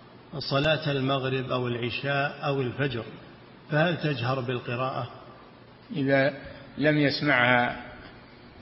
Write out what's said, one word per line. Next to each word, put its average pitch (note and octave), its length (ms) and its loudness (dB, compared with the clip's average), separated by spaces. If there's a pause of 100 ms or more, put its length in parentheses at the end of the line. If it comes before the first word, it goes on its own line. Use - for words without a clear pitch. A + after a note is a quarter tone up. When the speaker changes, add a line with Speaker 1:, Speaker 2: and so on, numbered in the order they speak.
(380)
Speaker 1:
صلاة D3 540 0
المغرب C3 580 0
أو B2+ 180 0
العشاء C#3 760 -2
أو C#3+ 160 0
الفجر، A#2+ 440 -2 (640)
فهل D#3 260 2
تجهر C3 440 -2
بالقراءة؟ B2 680 -4 (880)
Speaker 2:
إذا C#3 380 4 (440)
لم D3+ 200 4
يسمعها B2+ 800 4 (840)